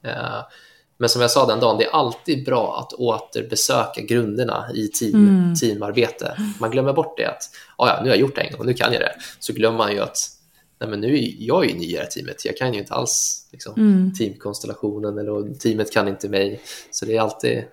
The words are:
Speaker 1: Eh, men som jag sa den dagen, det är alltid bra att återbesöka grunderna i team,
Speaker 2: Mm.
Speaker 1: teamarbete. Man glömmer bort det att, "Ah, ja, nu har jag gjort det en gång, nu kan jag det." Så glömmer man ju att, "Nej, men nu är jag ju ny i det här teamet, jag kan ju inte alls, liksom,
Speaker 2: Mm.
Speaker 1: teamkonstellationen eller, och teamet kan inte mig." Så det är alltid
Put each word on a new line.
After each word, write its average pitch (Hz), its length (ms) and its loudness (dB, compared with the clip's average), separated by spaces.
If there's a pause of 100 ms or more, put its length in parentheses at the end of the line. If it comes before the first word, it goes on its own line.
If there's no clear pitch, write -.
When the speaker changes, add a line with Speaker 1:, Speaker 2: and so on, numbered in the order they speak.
Speaker 1:
Eh, 117 380 -6 (560)
men 117 100 2
som 123 140 2
jag 120 80 4
sa 135 160 6
den 113 140 2
dagen, 113 180 4
det 113 60 4
är - 60 -2
alltid 131 540 0
bra 120 360 0
att - 120 -14
återbesöka 117 1080 -2
grunderna 110 760 0
i 107 140 -2
team, 110 260 -2 (140)
Speaker 2:
Mm. 180 260 6
Speaker 1:
teamarbete. 107 840 0 (240)
Man 113 100 -2
glömmer 131 220 2
bort - 240 0
det - 80 -2
att, - 180 -6 (340)
"Ah, 120 120 4
ja, - 140 4
nu 127 60 0
har 113 80 6
jag 101 40 6
gjort 131 140 2
det - 60 -4
en - 160 -4
gång, 113 100 -4
nu 123 80 2
kan 117 180 2
jag - 100 0
det." - 100 0 (260)
Så - 140 -8
glömmer 113 260 2
man 104 140 2
ju 101 80 -2
att, 117 160 -4 (640)
"Nej, 113 100 -6
men 104 100 -6
nu 127 180 2
är 120 200 -2
jag 139 320 0
ju - 80 -6
ny 85 80 -6
i 87 60 -4
det 87 60 -4
här - 80 -6
teamet, - 380 -12
jag - 120 -4
kan 127 180 -2
ju 101 60 -4
inte - 140 -8
alls, - 580 -4
liksom, - 240 -16
Speaker 2:
Mm. 190 380 4
Speaker 1:
teamkonstellationen 104 1040 -6
eller, 104 120 -6
och 104 300 -6
teamet 107 320 0
kan 101 160 2
inte 98 200 -6
mig." 98 320 0 (300)
Så - 160 -8
det 110 100 0
är 110 40 2
alltid 117 520 -2